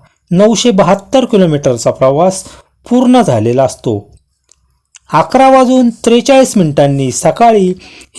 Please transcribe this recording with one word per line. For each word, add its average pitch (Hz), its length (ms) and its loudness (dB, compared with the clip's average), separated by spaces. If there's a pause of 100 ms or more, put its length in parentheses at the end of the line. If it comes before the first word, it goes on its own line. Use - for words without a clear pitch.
(320)
नऊशे 214 400 0
बहात्तर 196 540 0
किलोमीटरचा 147 680 -2
प्रवास 151 520 -2 (460)
पूर्ण 247 320 2
झालेला 123 420 0
असतो. 117 360 -6 (1080)
अकरा 254 400 0
वाजून 254 400 2 (160)
त्रेचाळीस 254 520 2
मिनिटांनी 143 540 0
सकाळी 190 640 0 (460)